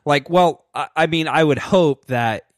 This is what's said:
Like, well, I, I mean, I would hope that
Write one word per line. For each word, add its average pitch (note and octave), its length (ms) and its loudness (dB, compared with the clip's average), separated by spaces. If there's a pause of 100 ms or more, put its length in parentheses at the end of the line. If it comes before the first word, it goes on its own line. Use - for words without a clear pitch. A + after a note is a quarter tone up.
Like, C#3+ 240 -2
well, F3 440 0
I, D3 220 -8
I D#3+ 120 0
mean, D#3+ 200 -2
I D3 160 0
would C#3+ 160 2
hope E3+ 460 0
that A#2 400 -4 (120)